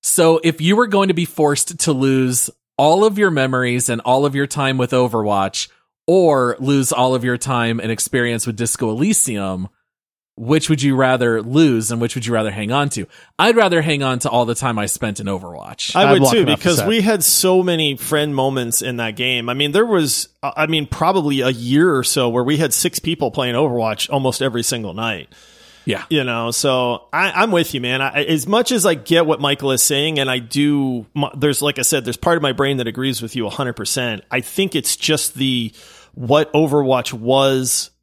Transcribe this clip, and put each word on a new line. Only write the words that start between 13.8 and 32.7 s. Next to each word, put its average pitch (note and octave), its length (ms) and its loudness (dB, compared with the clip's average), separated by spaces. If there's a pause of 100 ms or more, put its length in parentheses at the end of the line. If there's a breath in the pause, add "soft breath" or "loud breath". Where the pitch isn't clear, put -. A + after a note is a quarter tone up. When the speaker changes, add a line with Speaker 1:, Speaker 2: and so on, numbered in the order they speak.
Speaker 1:
hang D3 240 0
on C3 160 0
to C#3 100 -2
all A#2+ 140 2
the A#2 100 -2
time A#2+ 240 -2
I G#2 80 -2
spent G#2 320 -6
in G2+ 80 -8
Overwatch. F2 720 -8
Speaker 2:
I G#3 80 6
Speaker 3:
I'm C#3 80 6
Speaker 2:
would C3+ 100 6
Speaker 3:
walking F#3 220 4
Speaker 2:
too, C#3 80 2
Speaker 3:
off - 60 -2
the - 40 -12
Speaker 2:
because F3 160 2
Speaker 3:
set. A#2 100 0
Speaker 2:
we A3+ 120 2
had G3+ 240 0
so F#3 380 2
many D#3+ 340 0
friend D3+ 400 -2
moments C3 460 -2
in B2 160 -6
that A2 180 -6
game. B2 320 -2
I B2 60 -4
mean, C#3+ 180 -2
there G#3+ 140 4
was, E3+ 420 0 (140)
uh, - 140 -6
I D#3 100 -2
mean, D#3 200 -2
probably D#3+ 540 0
a B2+ 100 0
year C3 460 2
or B2+ 80 -2
so B2+ 240 0
where A#2+ 160 0
we D3 140 0
had D#3+ 160 0
six - 260 -2
people D#3 320 -2
playing B2 240 -2
Overwatch A#2+ 540 -2
almost C3 320 -2
every A#2+ 200 -2
single A2 320 -6
night. G#2+ 360 -6 (560 soft breath)
Speaker 1:
Yeah. G2+ 240 -2
Speaker 2:
You D3 140 2
know, A#2 260 -4
so B2+ 600 0
I, F3 180 0
I'm G#3 220 0
with E3+ 200 0
you, C3+ 80 -4
man. B2+ 220 -4
I, C#3 220 -2
as D#3 240 -2
much A#3 240 0
as G3+ 120 0
I F3 100 4
get E3 300 2
what D3+ 160 0
Michael C#3 300 -2
is C3 140 2
saying, D3 340 0
and C3+ 100 -2
I B2+ 120 -2
do, C3+ 680 0 (100)
m-, D3 200 0
there's, C#3+ 260 0
like C#3+ 160 -2
I B2+ 40 -4
said, C3 220 0
there's A#2 120 -6
part E3+ 200 2
of D#3 60 -2
my C#3+ 80 0
brain C#3 280 -2